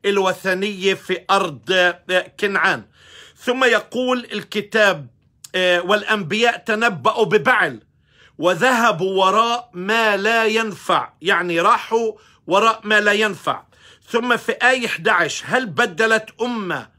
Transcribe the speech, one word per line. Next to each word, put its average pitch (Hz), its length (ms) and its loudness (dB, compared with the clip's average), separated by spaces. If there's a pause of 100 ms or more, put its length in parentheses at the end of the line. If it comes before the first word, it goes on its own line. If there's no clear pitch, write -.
الوثنية 190 880 0
في 185 260 -6 (120)
أرض 180 640 0 (460)
كنعان. 180 460 0 (520)
ثم 254 260 -2
يقول 247 720 0
الكتاب، 208 760 -2 (480)
آه، 180 260 2
"والأنبياء 208 760 0
تنبأوا 220 680 0
ببعل 175 540 0 (580)
وذهبوا 190 880 2
وراء 233 480 2
ما 208 440 0
لا 226 280 0
ينفع"، 208 640 -2 (120)
يعني 175 380 0
راحوا 226 520 2 (360)
وراء 220 360 2
ما 214 180 2
لا 208 100 2
ينفع. 196 520 -2 (460)
ثم 233 280 0
في - 140 -6
آية 247 340 0
إحدى 170 240 -4
عشر، 170 380 0
"هل 254 180 0
بدلت 220 600 0 (160)
أمة 196 580 -6